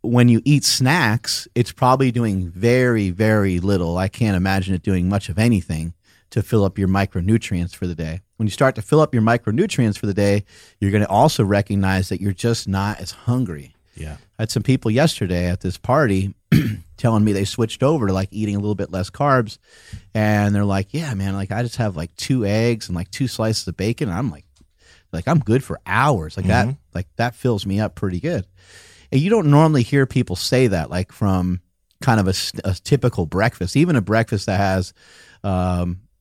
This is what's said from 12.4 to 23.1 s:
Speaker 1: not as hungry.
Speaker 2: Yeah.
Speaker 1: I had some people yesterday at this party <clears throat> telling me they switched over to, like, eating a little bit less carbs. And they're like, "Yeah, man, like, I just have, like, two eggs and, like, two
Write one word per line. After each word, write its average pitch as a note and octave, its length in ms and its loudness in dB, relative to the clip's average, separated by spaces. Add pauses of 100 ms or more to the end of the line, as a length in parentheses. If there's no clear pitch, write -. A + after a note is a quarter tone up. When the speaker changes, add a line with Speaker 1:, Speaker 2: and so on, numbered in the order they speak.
Speaker 1:
not G2 320 -2
as - 120 -12
hungry. F#2 640 -6 (200)
Speaker 2:
Yeah. D2+ 220 -12 (200)
Speaker 1:
I - 40 -4
had A2 100 -4
some A2 120 -2
people C3 280 2
yesterday G2 540 0
at F2+ 160 -2
this F2+ 160 -4
party G2+ 580 0 (160)
<clears throat> A2 460 0
telling A2+ 260 2
me G#2+ 80 2
they G2 140 0
switched - 360 -4
over C3+ 260 2
to, F#2+ 60 0
like, F#2+ 180 0
eating G#2 240 -4
a G2+ 40 -2
little G#2 160 -2
bit F#2+ 160 -8
less F#2+ 180 -4
carbs. C3 480 0 (560)
And G#2 400 2
they're G2+ 120 0
like, G2 280 -2
"Yeah, D3 200 -6
man, G2 200 -4
like, G2 180 -6
I A2 120 -4
just A#2 140 -8
have, G#2 180 -2
like, D#2+ 220 -8
two B2+ 280 -2
eggs A2+ 440 0
and, F2 60 -4
like, F2 140 -6
two C3 200 -4